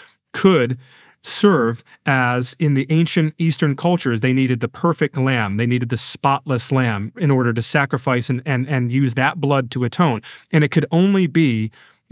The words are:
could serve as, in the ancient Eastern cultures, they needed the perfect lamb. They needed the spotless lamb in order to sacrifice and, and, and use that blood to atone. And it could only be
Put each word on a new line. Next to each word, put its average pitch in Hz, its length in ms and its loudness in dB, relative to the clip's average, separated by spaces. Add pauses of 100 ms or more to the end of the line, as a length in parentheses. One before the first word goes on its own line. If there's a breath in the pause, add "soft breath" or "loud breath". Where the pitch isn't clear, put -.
(340 loud breath)
could 131 440 2 (460 soft breath)
serve 123 600 0 (220 soft breath)
as, 127 520 0
in 151 160 0
the 135 160 -2
ancient 160 480 0
Eastern 160 380 0
cultures, 135 460 0
they 127 100 2
needed 127 300 0
the 117 80 -2
perfect - 480 -2
lamb. 120 400 0
They 117 80 0
needed 120 240 0
the 123 80 -4
spotless - 720 -2
lamb 117 460 0
in 151 140 2
order 127 200 2
to 117 100 -2
sacrifice 135 680 0
and, 127 160 -2
and, 131 240 -2
and 123 240 0
use 131 220 0
that 143 260 0
blood 139 300 0
to 123 120 -4
atone. 123 380 0 (300 loud breath)
And 156 120 4
it 147 60 2
could 147 200 2
only 190 380 2
be 123 420 0 (420 soft breath)